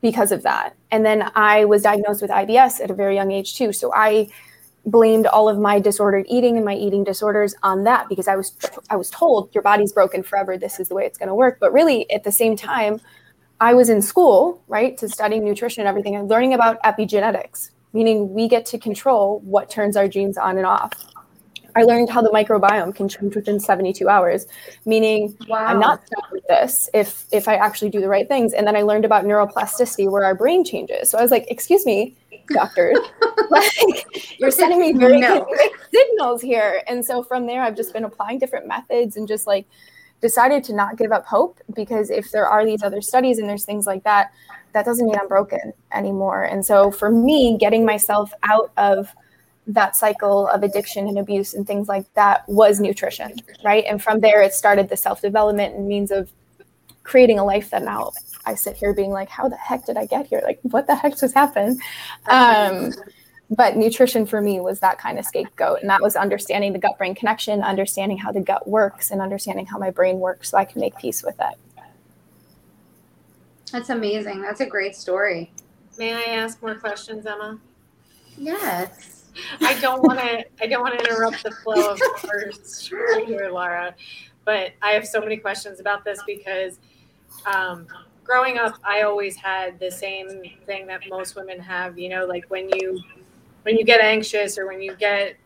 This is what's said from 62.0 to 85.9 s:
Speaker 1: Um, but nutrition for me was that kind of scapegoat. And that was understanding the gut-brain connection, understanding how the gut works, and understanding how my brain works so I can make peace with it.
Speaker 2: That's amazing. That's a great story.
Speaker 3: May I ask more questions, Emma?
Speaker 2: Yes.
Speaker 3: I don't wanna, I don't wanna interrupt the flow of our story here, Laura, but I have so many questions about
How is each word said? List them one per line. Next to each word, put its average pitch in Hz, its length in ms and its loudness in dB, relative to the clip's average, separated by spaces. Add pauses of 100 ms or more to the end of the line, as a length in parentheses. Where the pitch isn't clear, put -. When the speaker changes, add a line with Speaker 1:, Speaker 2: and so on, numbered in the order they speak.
Speaker 1:
Um, 214 640 4 (580)
but 220 260 2
nutrition 226 500 2
for 214 140 -4
me 202 180 -2
was 185 220 -6
that 185 180 0
kind - 180 -8
of - 80 -8
scapegoat. - 580 -4
And 202 80 -6
that 196 120 2
was 208 140 0
understanding 202 560 -4
the 185 80 -6
gut-brain 190 340 -4
connection, 214 480 -4
understanding 196 560 -4
how 214 140 -10
the 202 80 -4
gut 190 260 -4
works, 202 460 -2
and 196 100 -6
understanding 190 440 -10
how 196 120 -12
my 190 120 -4
brain 185 280 -2
works 185 320 -8
so 202 80 0
I 196 60 0
can - 160 -12
make - 180 -6
peace - 240 -10
with - 160 -8
it. - 180 -6 (2250)
Speaker 2:
That's 240 200 -10
amazing. 208 520 -6
That's 208 180 -10
a 262 60 -4
great 196 300 -8
story. 185 560 -6 (460)
Speaker 3:
May 226 160 -8
I 233 280 -6
ask 226 180 -10
more 220 140 -10
questions, 214 520 -14
Emma? 214 340 -14 (760)
Speaker 2:
Yes. - 840 -10 (420)
Speaker 3:
I 262 180 2
don't 262 220 -2
wanna, 247 420 0 (160)
I 220 60 -6
don't 247 160 -4
wanna 247 140 -4
interrupt 226 460 -4
the 220 100 -10
flow 214 360 -2
of 202 140 -4 (260)
our 415 240 -8
story 440 720 -6
here, 202 260 -8
Laura, 175 440 -8 (500)
but 196 280 -4 (100)
I 208 80 -2
have 214 160 0
so 214 160 -4
many 214 160 -8
questions 196 420 -10
about 202 240 -6